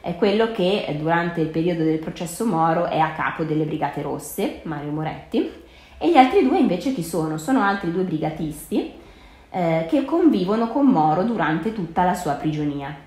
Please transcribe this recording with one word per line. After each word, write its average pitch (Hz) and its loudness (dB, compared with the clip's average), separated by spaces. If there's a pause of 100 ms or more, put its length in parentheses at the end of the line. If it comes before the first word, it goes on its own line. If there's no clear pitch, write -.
È 175 -6
quello 220 2
che, 196 0
eh, 147 -4
durante 165 0
il 151 0
periodo 165 0
del 156 2
processo 170 -6
Moro 165 2
è - -2
a 156 2
capo 143 -4
delle 151 0
Brigate 143 -4
Rosse, 151 -6
Mario 147 -6
Moretti. 156 -4 (440)
E 320 4
gli 311 8
altri 262 6
due 302 4
invece 254 2
chi 170 -4
sono? 160 -2
Sono 262 0
altri 196 0
due 185 0
brigatisti, 156 -4 (600)
eh, 165 0
che 269 2
convivono 226 2
con 277 2
Moro 160 4
durante 175 -2
tutta 180 -2
la 180 2
sua 147 -4
prigionia. 147 -4 (120)